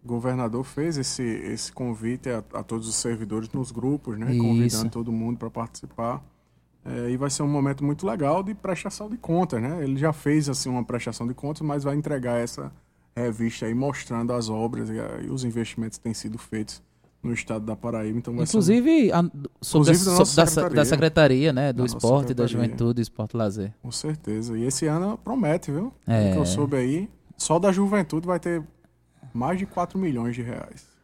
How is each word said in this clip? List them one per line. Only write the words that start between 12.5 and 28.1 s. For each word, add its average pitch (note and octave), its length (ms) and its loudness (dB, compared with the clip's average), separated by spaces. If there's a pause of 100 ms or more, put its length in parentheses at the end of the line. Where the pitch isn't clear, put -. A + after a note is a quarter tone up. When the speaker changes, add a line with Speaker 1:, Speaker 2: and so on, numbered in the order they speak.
Speaker 1:
revista A#2 500 -2
aí A2+ 80 -2
mostrando B2 580 -2
as A#2+ 160 -2
obras A2+ 400 -4
e, A2 60 -6 (320)
e - 20 -8
os C3+ 140 -4
investimentos A2+ 560 -4
que - 60 -20
têm A2+ 100 -4
sido A2 240 -8
feitos - 420 -8 (400)
no B2 120 -4
estado A2 320 -6
da A2 100 -4
Paraíba. A2 440 -4
Então A#2+ 180 -6
vai C#3 100 0
ser A3 100 2
um G#3+ 40 6
Speaker 2:
Inclusive, A#3+ 500 6
a, - 80 4 (420)
sobre D3+ 300 6
Speaker 1:
Inclusive E3+ 100 8 (100)
Speaker 2:
a, - 20 4
Speaker 1:
da F3+ 60 6
nossa E3+ 80 10
Speaker 2:
sobre - 100 2
da, E3 100 8
Speaker 1:
secretaria. E3 300 2
Speaker 2:
da D3 80 8
secretaria, D3+ 680 6
né? C3+ 200 2
Do A#2+ 60 -2
Speaker 1:
Da B2 40 2
nossa A#2 140 0
Speaker 2:
esporte, C3 380 4
da A#2+ 120 2
Speaker 1:
secretaria. A#2 220 2
Speaker 2:
juventude, A#2 260 2
do A#2+ 60 -2
esporte G#2+ 340 -4
e - 20 0
lazer. G#2+ 460 -2
Speaker 1:
Com A#2+ 80 -10
certeza. A#2 680 -4
E A2+ 80 -2
esse C3+ 220 0
ano F3+ 320 0
promete, F3+ 540 -2
viu? G3 200 -4 (140)
Speaker 2:
É. A2+ 160 4
Speaker 1:
Pelo G2 120 4
que F2+ 40 2
eu E2+ 80 2
soube C#3 300 0
aí, C#3 320 -2 (280)
só - 220 2
da F#3+ 140 4
juventude F#3+ 560 0